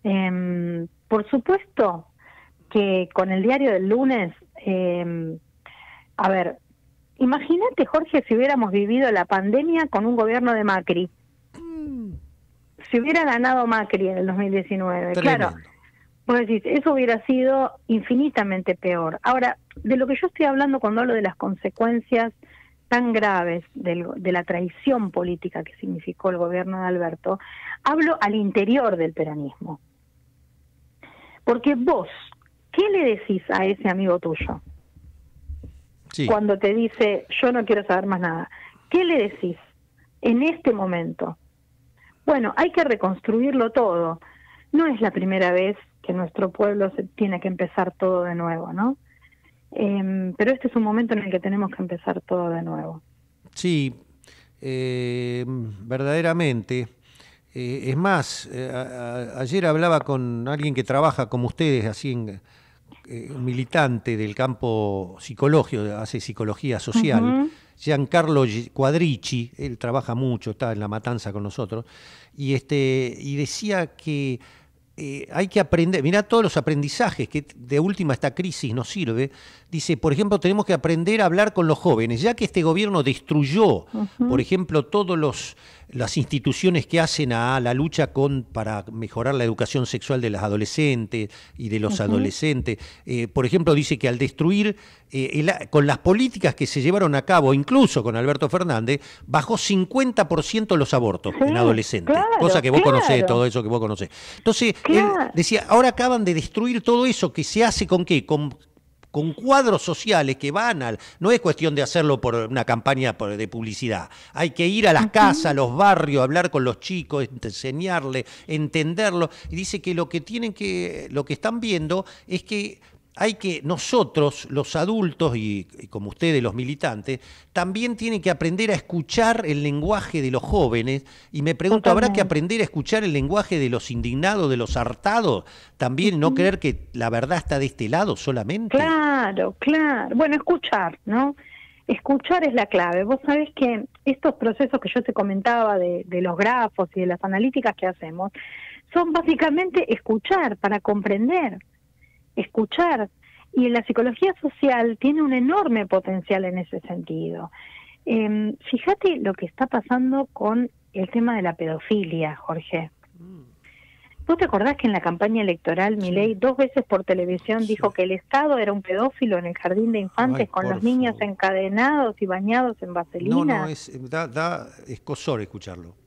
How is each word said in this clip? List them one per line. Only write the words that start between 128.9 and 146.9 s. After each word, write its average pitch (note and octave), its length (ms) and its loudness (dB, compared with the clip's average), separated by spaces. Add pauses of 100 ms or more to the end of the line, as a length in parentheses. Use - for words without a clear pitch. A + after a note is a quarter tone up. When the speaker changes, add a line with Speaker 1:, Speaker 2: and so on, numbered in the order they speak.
Speaker 2:
el D3 180 0
lenguaje D3 580 -2
de C3 100 0
los B2+ 120 0
jóvenes, C3+ 600 0 (260)
y D3 100 -4
me D3+ 140 0
pregunto, G3 340 2
¿habrá G#3+ 180 4
que G3 80 0
Speaker 1:
Totalmente. G3+ 60 4 (140)
Speaker 2:
aprender F3+ 240 0
a G#3 60 2
escuchar G#3+ 400 -2
el E3 80 0
lenguaje D#3+ 440 0
de C3 120 0
los A#2+ 200 -4
indignados, C#3 600 0
de C3 80 2
los A2+ 180 -2
hartados? C#3 680 0 (320)
También D3+ 420 0
no D3+ 80 4
Speaker 1:
Ujú. C4 80 2
Speaker 2:
creer F#3+ 240 2
que - 320 -4
la A#2 180 -4
verdad B2+ 280 0
está D3 200 -2
de C3+ 100 0
este A2+ 200 -6
lado D#3+ 300 0
solamente. C#3 600 -4
Speaker 1:
Claro, C#4 840 0
claro. D4 540 0
Bueno, D4 220 4
escuchar, A3 680 -2
¿no? C4 320 0 (500)
Escuchar C#4 580 0
es B3+ 80 2
la A3+ 120 2
clave. F3+ 400 0
Vos C4 200 0
sabés D4 300 0
que A#3+ 300 0 (180)
estos C#4 320 0
procesos A#3+ 460 0
que - 120 -6
yo B3 100 2
te A3+ 100 -4
comentaba G#3 640 0
de, F3 280 0
de F3+ 160 -2
los F3 140 -2
grafos G#3 600 0